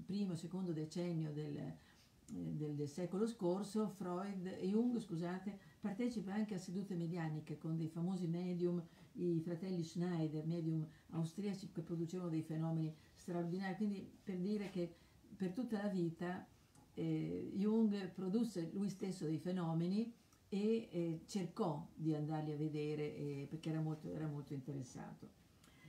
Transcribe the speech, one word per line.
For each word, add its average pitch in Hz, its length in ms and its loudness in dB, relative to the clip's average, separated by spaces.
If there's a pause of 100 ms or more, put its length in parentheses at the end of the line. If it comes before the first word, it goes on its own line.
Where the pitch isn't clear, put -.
primo 190 280 0
e - 20 0
secondo 175 380 -2
decennio 160 580 0
del, 147 260 -4
eh, - 200 -6 (500)
del, 156 480 -2
del 143 140 -2
secolo 180 360 0
scorso, 202 640 2
Freud, 185 600 -4 (120)
Jung, 220 400 4
scusate, 180 580 -2 (220)
partecipa 202 540 -2
anche 214 220 0
a 175 40 -2
sedute 185 340 -4
medianiche 160 640 -2
con 160 200 0
dei 160 100 2
famosi 175 400 0
medium, 175 560 2 (340)
i 175 220 4
fratelli 175 420 0
Schneider, 160 640 0
medium 160 400 2 (260)
austriaci 180 600 -2
che - 100 -4
producevano 170 480 -2
dei 160 120 2
fenomeni 160 520 0 (220)
straordinari. 175 640 -2
Quindi 208 340 0 (100)
per 185 180 -4
dire 202 300 0
che 175 240 -2 (420)
per 185 180 0
tutta 220 280 0
la 208 60 2
vita, 180 580 0 (480)
eh, 160 600 0
Jung 202 580 4
produsse 180 640 0
lui 202 160 0
stesso 175 360 -2
dei 156 140 2
fenomeni 180 720 2 (360)
e, 220 420 4
eh, 170 340 2
cercò 170 720 0
di 156 180 2
andarli 156 380 0
a 147 60 -2
vedere, 151 580 0
eh, 143 340 -4
perché 160 200 -4
era 156 100 2
molto, 156 320 -2
era 156 160 -2
molto 147 260 -4
interessato. - 920 -8 (460)